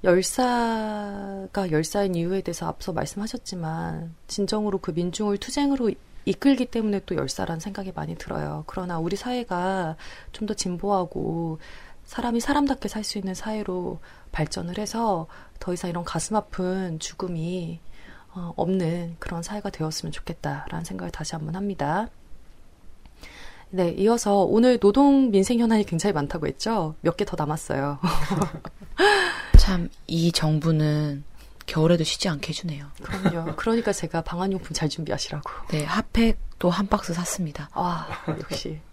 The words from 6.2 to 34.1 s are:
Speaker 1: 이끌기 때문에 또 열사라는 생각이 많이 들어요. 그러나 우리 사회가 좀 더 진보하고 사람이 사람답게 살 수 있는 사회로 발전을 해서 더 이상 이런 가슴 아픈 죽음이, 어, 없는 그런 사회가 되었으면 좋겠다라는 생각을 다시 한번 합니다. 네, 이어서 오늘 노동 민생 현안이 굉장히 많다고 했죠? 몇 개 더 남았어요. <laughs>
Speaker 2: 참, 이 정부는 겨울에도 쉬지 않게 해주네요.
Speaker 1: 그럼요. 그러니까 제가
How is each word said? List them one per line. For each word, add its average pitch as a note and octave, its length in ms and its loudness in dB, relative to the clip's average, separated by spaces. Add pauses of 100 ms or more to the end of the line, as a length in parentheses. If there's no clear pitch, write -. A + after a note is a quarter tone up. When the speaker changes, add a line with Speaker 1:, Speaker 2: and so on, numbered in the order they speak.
Speaker 1:
이끌기 B3+ 420 4
때문에 G#3+ 380 0
또 F3+ 100 -4
열사라는 E3 440 -2
생각이 G3 340 -8
많이 D#3 220 -6
들어요. D3+ 520 -6
그러나 F3+ 320 -6
우리 E3+ 180 -2
사회가 F#3+ 800 -2 (340)
좀 - 160 -6
더 G#3 60 -2
진보하고 E3 1040 -2 (460)
사람이 A#3 340 -2
사람답게 C#4 500 2
살 G#3+ 140 -6
수 - 140 -6
있는 F#3+ 160 -4
사회로 F#3 680 -4 (320)
발전을 E3+ 460 -4
해서 G#3 500 0 (320)
더 F3+ 140 -4
이상 F3+ 160 -4
이런 F3 160 -2
가슴 E3+ 300 -4
아픈 F#3 640 -2
죽음이, E3+ 800 -6 (540)
어, F3 240 -8
없는 E3+ 640 0
그런 E3+ 240 -6
사회가 G#3 260 -6
되었으면 D#3 420 -6
좋겠다라는 D#3+ 760 -6
생각을 F3+ 260 -8
다시 D#3 240 -8
한번 D#3 200 -6
합니다. F#3+ 520 -2 (1600)
네, F3+ 280 2
이어서 G3+ 460 6
오늘 A#3 340 6
노동 C4+ 540 8
민생 G3 280 6
현안이 A3+ 260 6
굉장히 F#3 280 0
많다고 D3+ 340 -2
했죠? D#3+ 540 -2
몇 E3+ 160 2
개 G#3 80 0
더 - 120 -6
남았어요. C#3+ 640 -2
<laughs> - 1600 4
Speaker 2:
참, F3 320 8 (180)
이 E3 240 2
정부는 D3+ 920 2 (420)
겨울에도 D#3+ 380 4
쉬지 - 260 -2
않게 D3 200 -6
해주네요. D3 380 -6 (140)
Speaker 1:
그럼요. E3+ 540 -2
그러니까 A3+ 380 2
제가 E3 280 -2